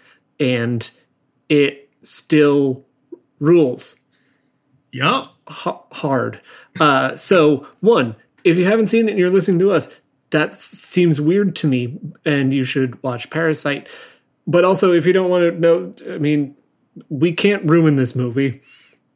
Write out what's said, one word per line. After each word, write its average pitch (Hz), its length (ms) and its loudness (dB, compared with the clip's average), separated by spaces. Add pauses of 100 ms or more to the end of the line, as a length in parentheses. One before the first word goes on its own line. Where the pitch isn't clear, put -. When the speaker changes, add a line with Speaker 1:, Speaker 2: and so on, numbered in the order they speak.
(400)
Speaker 1:
and 120 480 -2 (640)
it 147 400 0 (140)
still 143 840 0 (540)
rules. 147 560 0 (960)
Speaker 2:
Yup. 156 420 -2 (160)
Speaker 1:
H-, - 240 -6 (200)
hard. 120 460 -4 (400)
Uh, 135 360 2
so, 151 500 2 (140)
one, 151 360 2 (280)
if 170 140 2
you 180 60 2
haven't 214 240 2
seen 226 220 2
it - 20 -2
and 202 80 -2
you're 180 120 2
listening 190 280 2
to 196 120 2
us, - 280 -4 (300)
that 156 200 0
s-, - 140 -10
seems 170 560 0
weird 180 340 0
to - 140 -4
me, 127 320 -4 (240)
and 139 300 0
you 135 100 0
should 127 400 -4
watch 123 260 -8
Parasite. 156 600 -4 (560)
But 170 180 2
also, 190 300 2
if 165 120 2
you 180 60 4
don't 185 180 0
wanna 175 220 2
know, 170 400 0 (180)
I 185 80 -10
mean, 147 380 -2 (540)
we 160 240 0
can't 202 360 0
ruin 156 280 4
this 127 180 -2
movie. 127 460 -4 (540)